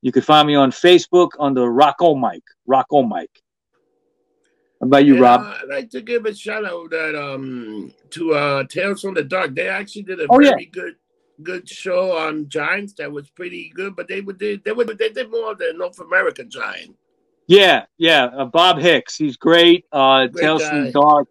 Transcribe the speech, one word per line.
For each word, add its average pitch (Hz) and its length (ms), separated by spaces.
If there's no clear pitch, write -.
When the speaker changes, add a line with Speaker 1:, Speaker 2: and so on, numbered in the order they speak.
Speaker 1:
You 127 120
could 127 120
find 151 220
me 147 80
on 139 160
Facebook 175 600
under 131 300
Rocco 147 440
Mike, 117 300
Rocco 131 360
Mike. 104 280
How 123 60
about 139 180
you, 143 100
Speaker 2:
And, 123 80
Speaker 1:
Rob? 123 200
Speaker 2:
uh, - 200
I'd - 60
like - 220
to 254 100
give 226 260
a 208 80
shout 214 300
out 170 260
that, 160 240
um, 131 800
to, 160 240
uh, 143 340
Tales 196 320
from 196 140
the 160 80
Dark. 147 320
They 180 140
actually 202 340
did 185 180
a 151 80
Speaker 1:
Oh, 247 120
yeah. 285 100
Speaker 2:
very 151 160
good, 180 280
good 180 260
show 185 480
on 156 320
Giants 170 460
that 147 180
was 143 180
pretty 175 440
good, 196 200
but 175 140
they 190 120
would, 196 200
they, 208 160
they 208 160
would, 233 160
they 220 120
did 220 200
more 226 220
of 208 60
the 165 180
North 180 240
American 165 500
Giant. 101 460
Speaker 1:
Yeah, 180 380
yeah. 160 260
Uh, 127 220
Bob 170 320
Hicks, 156 380
he's 143 200
great. 170 560
Uh, 135 340
Speaker 2:
Great 170 160
Speaker 1:
Tales 156 240
from 151 120
Speaker 2:
guy. 143 80
Speaker 1:
the 123 60
Dark. 143 380